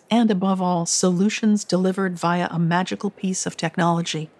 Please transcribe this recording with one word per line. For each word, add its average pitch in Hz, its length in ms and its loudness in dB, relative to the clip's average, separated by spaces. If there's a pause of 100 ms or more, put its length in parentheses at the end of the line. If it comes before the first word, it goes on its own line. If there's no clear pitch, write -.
and, 226 220 4
above 190 320 0
all, 180 240 0
solutions 202 760 2
delivered 185 540 0
via 175 320 0
a 165 80 -6
magical 190 540 -2
piece - 340 -4
of 185 100 -6
technology. 170 840 -2